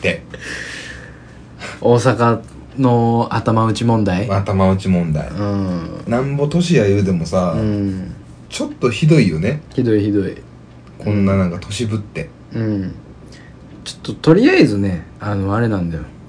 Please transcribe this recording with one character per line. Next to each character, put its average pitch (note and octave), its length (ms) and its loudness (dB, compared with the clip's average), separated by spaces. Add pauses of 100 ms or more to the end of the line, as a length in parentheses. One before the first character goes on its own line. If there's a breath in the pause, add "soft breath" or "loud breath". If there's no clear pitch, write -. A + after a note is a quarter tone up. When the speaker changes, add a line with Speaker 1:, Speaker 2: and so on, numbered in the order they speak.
Speaker 1:
て。 - 220 -2 (1600 loud breath)
Speaker 2:
大 A#2+ 140 6
阪 A#2 460 2 (360)
の A#2+ 520 2
頭 A2+ 360 2
打 A2 80 0
ち A2+ 100 -2
問 A2+ 220 2
題？ F#2+ 260 0
Speaker 1:
頭 F#2+ 400 2
打 F#2 60 2
ち F#2+ 100 -4
問 F2 240 2
題。 D2+ 180 -2
Speaker 2:
う F2 140 -6
ん。 F#2 640 -4
Speaker 1:
な A#2 140 0
ん C#3 160 -2
ぼ C#3+ 100 0
都 E3 140 0
市 F3 140 2
や G#2+ 120 4
言 G2+ 140 2
う - 20 2
て F#2 80 0
も E2 140 -2
さ、 F2+ 320 -2
Speaker 2:
う A2 40 0
ん。 G2 540 -4 (320)
Speaker 1:
ち - 160 -8
ょ D4 40 -4
っ D4 60 -10
と - 160 -2
ひ A#2 160 -2
ど D#3 140 6
い A2+ 80 4
よ D#2+ 120 0
ね。 C3 220 -2 (120)
Speaker 2:
ひ B2+ 100 0
ど A2+ 100 2
い G#2 80 4
ひ G#2 100 0
ど G2+ 140 0
い。 - 120 -8 (600)
Speaker 1:
こ G#2 140 -4
ん G2+ 140 2
な G2 100 2
な F#2+ 100 2
ん F2 60 -2
か E2+ 80 -8
都 - 120 -12
市 A#2 140 -4
ぶ G#2+ 120 -2
っ - 20 -4
て。 - 300 -10 (240)
Speaker 2:
う A#2 60 -6
ん。 G2+ 360 -4 (880 loud breath)
ち - 120 -14
ょ - 20 -20
っ - 40 -20
と - 120 -10
と - 200 4
り A#3+ 160 6
あ F#4+ 40 4
え E4 120 6
ず G#2 120 0
ね、 F#2+ 280 -2 (140)
あ G2+ 160 -4
の、 G2 200 -2
あ A2+ 40 0
れ A#2+ 80 2
な G#2 100 0
ん E2+ 140 -2
だ D#2+ 60 -6
よ。 D2+ 60 -10 (260)